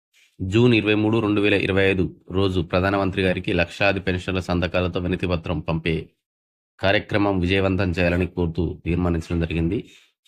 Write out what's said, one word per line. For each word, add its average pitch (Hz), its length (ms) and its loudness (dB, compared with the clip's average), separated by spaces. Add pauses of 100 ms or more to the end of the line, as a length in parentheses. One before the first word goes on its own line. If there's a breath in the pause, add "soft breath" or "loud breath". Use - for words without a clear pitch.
(400 soft breath)
జూన్ 110 340 4
ఇరవై 107 200 2
మూడు, 107 240 2
రెండు 104 220 0
వేల 101 140 2
ఇరవై 95 280 2
ఐదు 95 220 2 (260)
రోజు 92 300 0
ప్రధానమంత్రి 95 600 0
గారికి 92 300 0
లక్షలాది 95 480 0
పెన్షనర్ల 92 400 -2
సంతకాలతో 90 600 -2
వినతి 90 260 -2
పత్రం 87 340 -4
పంపే 82 340 -2 (840)
కార్యక్రమం 101 600 0
విజయవంతం 95 500 0
చేయాలని 87 360 0
కోరుతూ 87 380 -2 (200)
తీర్మానించడం 85 560 -2
జరిగింది. 82 380 -2 (500 loud breath)